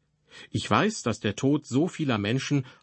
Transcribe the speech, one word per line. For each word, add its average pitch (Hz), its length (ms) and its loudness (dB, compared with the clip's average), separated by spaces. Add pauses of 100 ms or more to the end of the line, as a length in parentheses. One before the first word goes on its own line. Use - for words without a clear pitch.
(500)
Ich - 200 -4
weiß, 175 320 2
dass 113 160 -2
der 104 160 -2
Tod 147 320 0
so 143 220 0
vieler 135 300 -2
Menschen 131 460 0 (180)